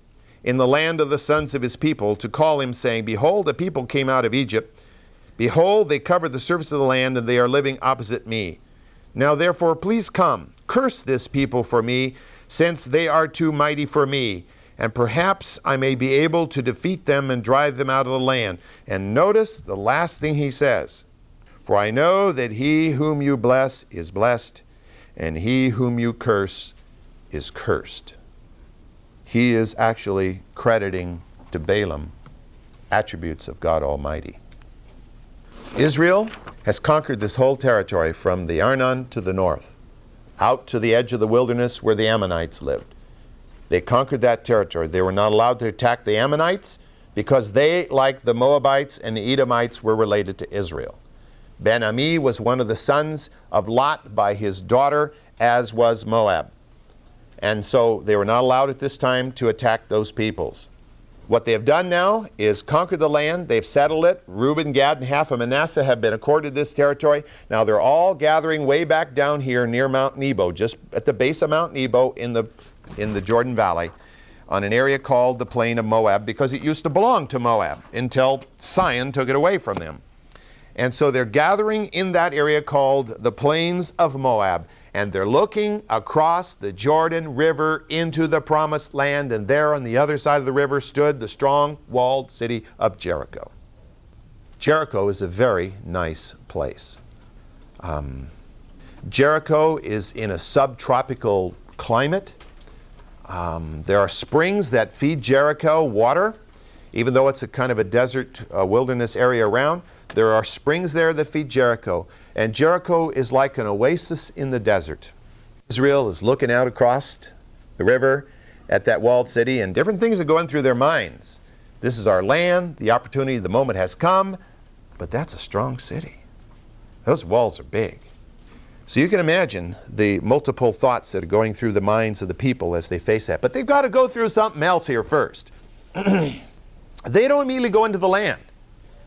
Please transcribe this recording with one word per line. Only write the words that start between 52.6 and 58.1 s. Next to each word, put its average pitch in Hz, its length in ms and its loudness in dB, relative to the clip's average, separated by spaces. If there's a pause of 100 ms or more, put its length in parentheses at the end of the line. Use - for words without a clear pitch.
the 107 80 -2
sons 151 560 -2 (220)
of 98 160 0
Lot 123 480 0
by 101 180 2
his 98 260 -6
daughter, 143 540 0 (240)
as 120 340 2
was 113 320 2
Moab. 107 460 0 (920)
And 104 220 -2
so 117 400 2
they 104 120 4